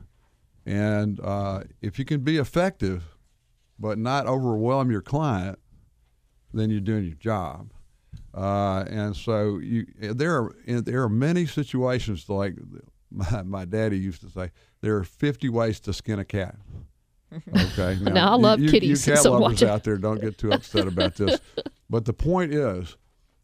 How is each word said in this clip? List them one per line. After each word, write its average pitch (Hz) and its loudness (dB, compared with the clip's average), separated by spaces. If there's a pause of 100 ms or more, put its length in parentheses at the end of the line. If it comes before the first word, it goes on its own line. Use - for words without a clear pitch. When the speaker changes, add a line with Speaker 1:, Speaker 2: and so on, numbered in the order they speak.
(640)
Speaker 1:
And, 104 0
uh, 98 -4 (180)
if 104 -6
you 135 -4
can 143 -2
be 151 2
effective 123 0 (800)
but 107 -2
not 131 0
overwhelm 127 2
your 104 0
client, 107 -2 (960)
then 110 0
you're 107 0
doing 104 0
your 82 -6
job. 98 -6 (600)
Uh, 98 0
and 104 -4
so 104 0
you, 113 -2 (120)
there 123 -2
are, 117 -2 (120)
there 120 -2
are 117 2
many 151 2
situations, 127 -2
like 98 -2 (560)
my, 98 -2
my 95 -6
daddy 104 0
used 95 -4
to 98 -20
say, 92 -8 (300)
"There 107 0
are 95 -2
fifty 143 -2
ways 113 0
to 101 -6
skin 107 -4
a 98 -6
cat." 98 -6
Speaker 2:
<laughs> - -20 (880)
Speaker 1:
Okay. 95 2
Speaker 2:
Now, 98 2
Speaker 1:
Now, 190 6
Speaker 2:
I 247 6
Speaker 1:
you, 247 4
Speaker 2:
love 131 6
Speaker 1:
you, 151 4
Speaker 2:
kitties, 143 4
Speaker 1:
you 147 4
cat 147 8
Speaker 2:
so - 8
Speaker 1:
lovers 120 6
Speaker 2:
watch 127 4
it. 113 8
Speaker 1:
out 104 0
there, 107 0
don't 107 -2
get 107 -4
too 107 -2
upset - 0
about 92 -2
this. - 2
Speaker 2:
<laughs> - -14
Speaker 1:
But 113 0
the 113 0
point 170 0
is 101 -2 (480)